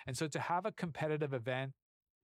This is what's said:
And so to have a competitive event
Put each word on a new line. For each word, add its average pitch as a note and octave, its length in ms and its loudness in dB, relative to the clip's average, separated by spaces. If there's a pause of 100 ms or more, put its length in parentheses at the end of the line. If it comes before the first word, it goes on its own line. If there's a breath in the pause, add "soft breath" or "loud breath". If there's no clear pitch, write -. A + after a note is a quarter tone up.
And C3 120 -4
so D#3+ 100 2
to D3 120 -2
have F3 260 2
a A3 60 0
competitive D3+ 640 0
event C3 400 0 (500)